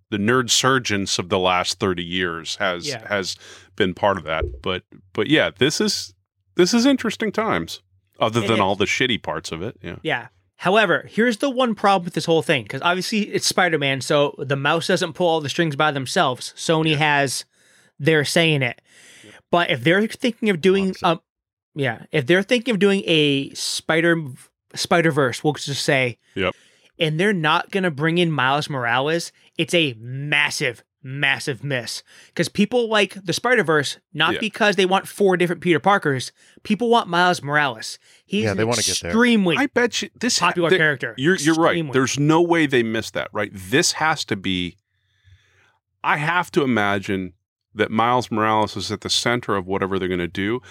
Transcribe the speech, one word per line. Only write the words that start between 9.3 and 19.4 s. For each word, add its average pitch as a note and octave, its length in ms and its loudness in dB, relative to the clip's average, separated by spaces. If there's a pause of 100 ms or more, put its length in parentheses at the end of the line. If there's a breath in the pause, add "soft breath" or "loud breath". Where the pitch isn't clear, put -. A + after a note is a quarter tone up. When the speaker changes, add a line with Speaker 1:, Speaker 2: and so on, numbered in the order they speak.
Speaker 1:
of E2 120 -8
it. G#2+ 200 -10
Yeah. F2 200 -12
Speaker 2:
Yeah. C3 240 -6 (300)
However, F3+ 540 2
here's A3+ 280 0
the C#4+ 120 0
one B3 240 0
problem G3 300 2
with F3 100 -8
this D#3+ 120 -4
whole E3 160 2
thing, C3+ 240 -2
'cause C3+ 160 -10
obviously F#3 380 0 (140)
it's F#3 120 -2
Spider-Man, C#3+ 560 0
so C#3+ 360 2
the C#3 180 -4
mouse D3+ 320 0
doesn't F3 260 0
pull F3+ 140 0
all D#3+ 120 2
the C#3+ 100 -6
strings E3 240 -2
by D3+ 160 0
themselves. C3+ 640 -2
Sony D#3+ 360 0
Speaker 1:
Yeah. D3 60 0
Speaker 2:
has, C#3+ 460 0 (540 soft breath)
they're D3+ 280 2
saying D#3+ 360 2
it. - 180 -4 (440 loud breath)
Speaker 1:
Yep. G#2 100 -20 (160 loud breath)